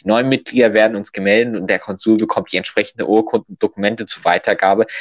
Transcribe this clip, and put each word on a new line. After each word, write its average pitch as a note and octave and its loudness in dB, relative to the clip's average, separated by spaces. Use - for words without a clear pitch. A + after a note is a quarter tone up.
Die F#2 -6
neuen A#2+ 2
Mitglieder B2 2
werden G#2+ 4
uns G2+ -10
gemeldet G#2 0
und F#2 -6
der F#2+ 0
Konsul G#2+ 0
bekommt G#2+ -2
die F2+ -2
entsprechende G#2 -4
Urkunden A2 0
und - -14
Dokumente G#2 -2
zur - -12
Weitergabe G2 0